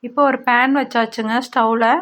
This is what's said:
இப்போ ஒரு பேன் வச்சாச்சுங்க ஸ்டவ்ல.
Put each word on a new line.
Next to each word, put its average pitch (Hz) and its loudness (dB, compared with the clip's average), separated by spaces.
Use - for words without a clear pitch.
இப்போ 240 -2
ஒரு 254 -4
பேன் 262 2
வச்சாச்சுங்க 233 -2
ஸ்டவ்ல. 226 2